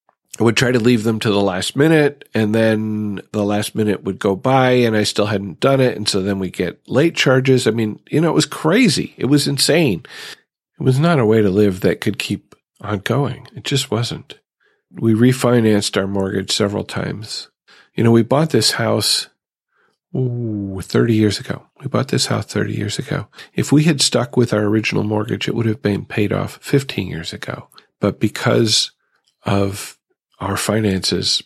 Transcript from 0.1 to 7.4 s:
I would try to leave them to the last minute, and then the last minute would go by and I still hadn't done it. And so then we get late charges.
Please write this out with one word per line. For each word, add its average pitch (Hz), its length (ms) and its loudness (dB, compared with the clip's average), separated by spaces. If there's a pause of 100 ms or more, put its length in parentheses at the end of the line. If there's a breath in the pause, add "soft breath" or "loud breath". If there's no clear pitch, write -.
I 107 60 0
would 113 140 2
try 127 160 0
to 123 60 2
leave 113 240 4
them 110 180 0
to 113 100 0
the 101 80 2
last 95 380 -2
minute, 147 560 2
and 107 200 0
then 107 680 0 (100)
the 107 140 0
last 104 280 -2
minute 104 300 -2
would 95 160 -6
go 98 160 0
by 131 360 2
and 120 260 2
I 107 60 2
still 104 240 0
hadn't 98 340 -4
done 135 180 4
it. 127 160 2
And 104 140 -4
so 98 120 -2
then 98 180 -2
we 92 120 -6
get - 380 -6
late 160 260 2
charges. 131 520 4